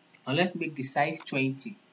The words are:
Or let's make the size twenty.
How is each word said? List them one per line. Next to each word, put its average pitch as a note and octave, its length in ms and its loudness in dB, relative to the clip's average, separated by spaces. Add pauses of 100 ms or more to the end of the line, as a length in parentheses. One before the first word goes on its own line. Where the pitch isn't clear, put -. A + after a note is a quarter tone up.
(260)
Or C3 80 0
let's F3+ 200 4
make D#3+ 200 -6
the C3+ 80 -4
size D3+ 380 0
twenty. C3+ 560 0 (160)